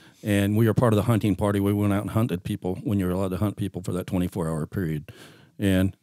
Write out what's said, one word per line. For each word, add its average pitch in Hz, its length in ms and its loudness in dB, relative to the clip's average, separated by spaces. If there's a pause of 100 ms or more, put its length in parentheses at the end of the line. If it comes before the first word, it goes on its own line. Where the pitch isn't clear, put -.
(240)
And 101 320 2
we 113 120 4
were 104 60 2
part 117 200 4
of 104 40 4
the 98 60 2
hunting 110 320 2
party. 101 240 0
We 101 140 2
went 104 180 2
out 101 120 0
and 90 80 -6
hunted 110 340 -2
people 92 300 -4 (100)
when 104 120 0
you're 90 140 0
allowed 92 200 -2
to 90 60 -4
hunt 101 200 -2
people 90 240 -6
for 92 100 -6
that 87 160 -4
twenty-four 90 400 -2
hour 80 180 -2
period. 80 460 -4 (480)
And 95 300 2
it - 140 -10